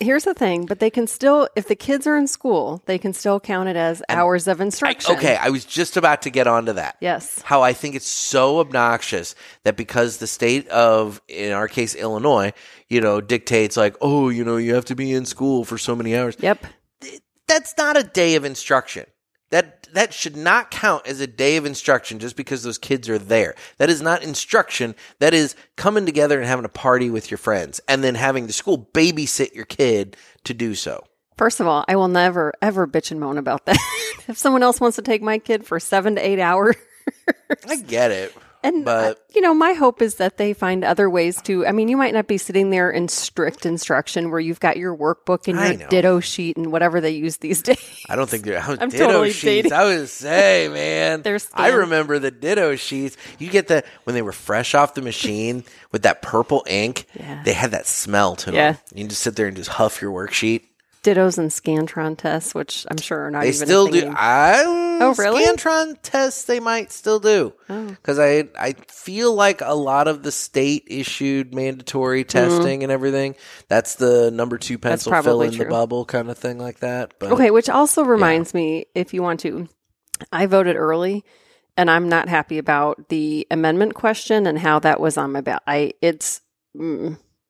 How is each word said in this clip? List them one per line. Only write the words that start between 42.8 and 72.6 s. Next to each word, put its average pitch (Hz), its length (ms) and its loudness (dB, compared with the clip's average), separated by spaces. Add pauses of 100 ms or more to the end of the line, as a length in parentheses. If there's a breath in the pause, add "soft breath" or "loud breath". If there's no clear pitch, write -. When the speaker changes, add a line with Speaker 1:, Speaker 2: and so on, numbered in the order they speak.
Speaker 1:
in 175 160 -2
strict - 580 -4
instruction 165 640 -2
where 165 100 -4
you've 165 200 -6
got 165 180 2
your 175 180 -6
workbook 160 520 -2
and 175 120 -2
Speaker 2:
I 202 120 2
Speaker 1:
your - 80 -4
Speaker 2:
know. 151 100 -16
Speaker 1:
ditto 180 300 4
sheet 170 380 -6
and 165 140 -6
whatever 170 300 2
they 160 80 0
use 156 280 -6
these 165 240 -4
<laughs> - 20 -8
days. - 440 0
Speaker 2:
I - 80 -6
don't 131 140 0
think 110 160 -6
they're, 98 140 -4
Speaker 1:
I'm 143 300 -4
Speaker 2:
ditto - 180 2
Speaker 1:
totally 208 240 4
Speaker 2:
sheets. 214 380 0
Speaker 1:
dating. 147 40 -4
Speaker 2:
I 170 120 4
would 165 240 0
say, 170 600 2
man, 156 520 -2
Speaker 1:
They're 202 120 -2
Speaker 2:
I 208 40 -2
Speaker 1:
stamp- 185 380 0
Speaker 2:
remember 156 420 0
the 135 100 -2
ditto 151 460 0
sheets. 135 420 -8 (220 loud breath)
You 165 100 -10
get 190 180 2
the, 156 160 2 (200 loud breath)
when 120 100 -4
they 120 80 0
were 101 100 -4
fresh 113 440 -2
off 143 180 4
the 139 80 -8
machine 117 640 -4 (280 loud breath)
with 110 120 -4
that - 180 4
purple 120 460 0
ink, 104 480 -2
Speaker 1:
Yeah. 143 280 -14
Speaker 2:
they 104 100 0
had 113 180 -2
that - 160 -6
smell 101 500 0
to - 160 -8
Speaker 1:
Yeah. 151 200 2
Speaker 2:
them. - 80 -12 (120)
You - 120 -18
can 104 40 -10
just 104 140 -8
sit 107 120 -4
there 107 120 0
and 95 100 -8
just 87 140 -10
huff - 320 0
your 101 80 -6
worksheet. 104 540 -2 (380)
Speaker 1:
Dittos 185 360 2
and 160 100 0
Scantron 156 640 -4
tests, 160 380 -6
which - 380 -8
I'm 156 80 -8
sure 151 260 -8
are 147 60 -8
not 147 100 -4
Speaker 2:
They 127 80 2
Speaker 1:
even 143 180 -2
Speaker 2:
still 190 200 6
Speaker 1:
a 156 40 0
Speaker 2:
do. 170 100 4
Speaker 1:
thing. 143 140 -4
Speaker 2:
I, 147 480 4 (400)
Speaker 1:
Oh, 254 140 4
really? 220 260 2
Speaker 2:
Scantron 320 600 0
tests 269 420 -2
they 240 140 0
might 226 320 -4
still 214 280 -2
do. 196 340 2 (180)
Speaker 1:
Oh. 208 320 -10
Speaker 2:
'Cause 143 160 -2
I, 147 360 4
I 135 180 -6 (140)
feel 226 460 -2
like 202 320 2
a 139 80 0
lot 143 340 2
of 147 140 -4
the 143 100 -6
state 139 540 -2
issued 135 680 -6
mandatory 131 680 -4
Speaker 1:
Mm-hmm. - 60 -12 (260)
Speaker 2:
testing 135 280 0